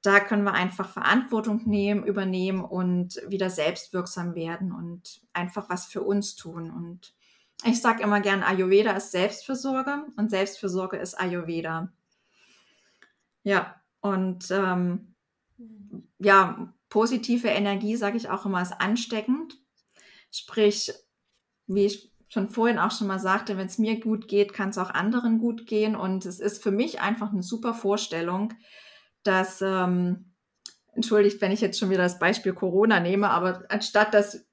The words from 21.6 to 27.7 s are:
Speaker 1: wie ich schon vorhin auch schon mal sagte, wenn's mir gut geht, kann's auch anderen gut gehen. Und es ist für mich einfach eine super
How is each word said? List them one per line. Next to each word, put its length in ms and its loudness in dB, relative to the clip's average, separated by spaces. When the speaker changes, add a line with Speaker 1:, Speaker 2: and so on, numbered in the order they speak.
Speaker 1:
wie 180 2
ich 260 -4
schon 220 -4
vorhin 300 2
auch 120 2
schon 160 -4
mal 120 -2
sagte, 380 -2
wenn's 200 -6
mir 220 0
gut 280 -4
geht, 260 2
kann's 240 -4
auch 120 -4
anderen 500 0
gut 280 -2
gehen. 280 0
Und 300 -4
es 140 -10
ist 240 -4
für 80 2
mich 300 0
einfach 300 -2
eine 120 -2
super 300 -4